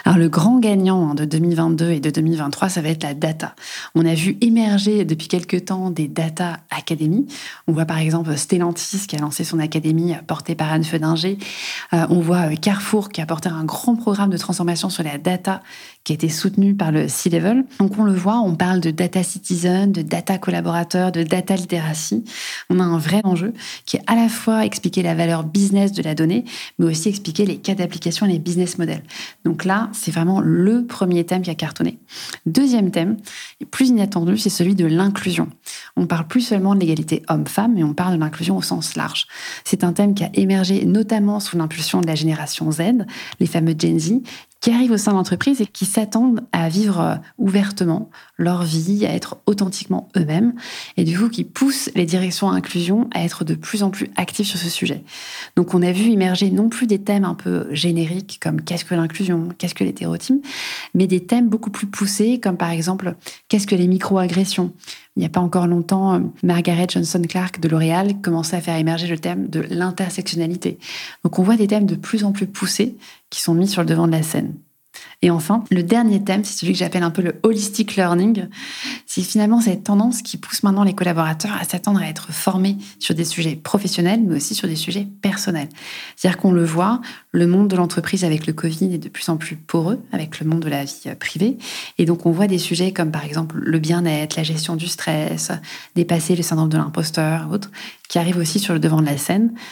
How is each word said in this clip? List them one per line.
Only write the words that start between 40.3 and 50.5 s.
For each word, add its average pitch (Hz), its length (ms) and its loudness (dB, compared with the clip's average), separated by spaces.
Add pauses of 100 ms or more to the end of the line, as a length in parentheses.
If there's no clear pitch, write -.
émergé 190 540 2
notamment 208 520 2
sous 175 200 -4
l'impulsion 160 420 -2
de 170 60 2
la 160 80 0
génération 156 560 -2
Z, 151 100 -2 (600)
les 175 60 2
fameux 160 320 2
Gen 165 200 2
Z, 160 140 0 (480)
qui 233 120 4
arrivent 240 180 4
au 214 60 4
sein 202 160 2
de 196 40 6
l'entreprise 190 440 2
et 208 60 0
qui - 200 -4
s'attendent 226 640 2
à 170 180 0
vivre, 185 320 2
euh, 165 140 2 (240)
ouvertement 196 720 0 (280)
leur 175 260 2
vie, 165 420 0
à - 80 0
être - 220 -6 (100)
authentiquement 190 680 0
eux-mêmes, 180 380 2 (420)